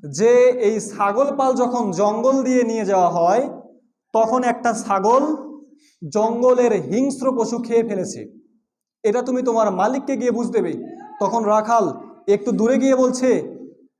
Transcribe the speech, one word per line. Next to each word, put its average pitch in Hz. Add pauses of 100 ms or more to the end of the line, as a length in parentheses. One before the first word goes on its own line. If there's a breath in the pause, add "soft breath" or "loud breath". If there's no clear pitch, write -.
(100)
যে 214 (160)
এই 220
ছাগল 247
পাল 262
যখন 247
জঙ্গল 220
দিয়ে 254
নিয়ে 226
যাওয়া 185
হয়, 180 (640)
তখন 226
একটা 233
ছাগল 226 (760 soft breath)
জঙ্গলের 240
হিংস্র 247
পশু 226
খেয়ে 226
ফেলেছে, 185 (600)
এটা 226
তুমি 254
তোমার 226
মালিককে 247
গিয়ে 240
বুঝ 226
দেবে। - (260)
তখন 214
রাখাল 214 (360)
একটু 214
দূরে 226
গিয়ে 269
বলছে 247 (460)